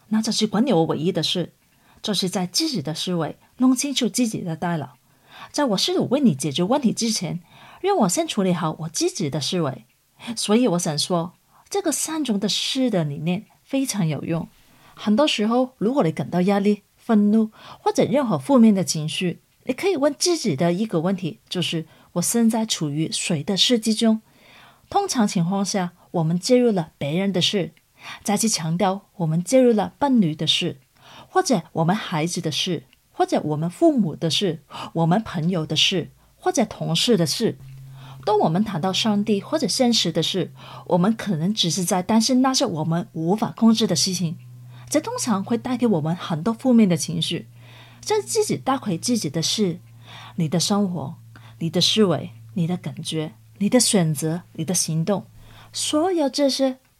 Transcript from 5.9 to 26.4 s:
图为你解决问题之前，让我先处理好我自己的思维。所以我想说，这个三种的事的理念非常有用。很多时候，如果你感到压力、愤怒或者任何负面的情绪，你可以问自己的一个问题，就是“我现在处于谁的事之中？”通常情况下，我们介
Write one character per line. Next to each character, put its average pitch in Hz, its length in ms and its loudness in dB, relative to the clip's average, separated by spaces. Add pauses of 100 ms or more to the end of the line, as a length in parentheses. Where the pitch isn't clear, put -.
图 302 140 0
为 269 100 2
你 233 120 6
解 139 200 -2
决 165 100 0
问 247 180 2
题 233 120 0
之 226 180 -2
前， 170 300 -4 (400)
让 392 160 2
我 220 120 2
先 320 200 -2
处 196 160 -2
理 180 100 2
好 175 260 -4
我 160 80 -8
自 339 220 -2
己 165 180 -6
的 147 120 -4
思 175 200 -2
维。 135 240 -4 (520)
所 - 180 0
以 247 140 4
我 175 100 2
想 160 180 -4
说， 170 380 -2 (340)
这 392 140 -4
个 339 80 0
三 311 320 -4
种 233 160 0
的 202 100 -2
事 254 400 -2
的 190 140 2
理 147 160 -4
念 180 280 -4 (180)
非 269 200 -2
常 202 220 -2
有 151 180 -2
用。 165 240 -4 (460)
很 214 220 0
多 294 100 4
时 220 220 0
候， 247 300 2
如 214 140 0
果 269 120 2
你 160 80 2
感 156 180 -6
到 175 120 0
压 196 180 2
力、 202 240 0 (120)
愤 208 360 2
怒 220 180 2 (300)
或 415 120 0
者 - 120 4
任 262 220 0
何 185 120 0
负 269 200 4
面 226 140 8
的 190 120 2
情 156 240 -4
绪， 180 320 -4 (240)
你 254 100 -4
可 349 140 -2
以 370 80 0
问 285 200 2
自 349 220 0
己 190 160 0
的 170 180 0
一 208 140 -2
个 190 140 0
问 185 160 0
题， 180 320 -8
就 180 120 -4
是 160 260 -4 (280)
“我 175 80 -2
现 233 260 2
在 220 160 0
处 165 240 -4
于 151 220 -2
谁 156 320 -4
的 196 140 -2
事 240 220 2
之 226 140 -2
中？” 220 300 2 (680)
通 392 200 0
常 226 180 0
情 175 180 0
况 196 200 0
下， 185 280 -4 (200)
我 175 100 0
们 160 160 0
介 247 180 4